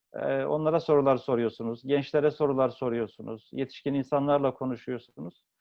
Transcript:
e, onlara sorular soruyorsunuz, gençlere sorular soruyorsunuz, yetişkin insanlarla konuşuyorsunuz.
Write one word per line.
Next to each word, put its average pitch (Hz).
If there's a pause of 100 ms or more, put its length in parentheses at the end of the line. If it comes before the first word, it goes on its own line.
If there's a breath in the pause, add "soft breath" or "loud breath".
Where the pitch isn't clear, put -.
(140)
e, 135
onlara 156
sorular 139
soruyorsunuz, 117
gençlere 143
sorular 139
soruyorsunuz, 110
yetişkin 135
insanlarla 139
konuşuyorsunuz. 131 (160)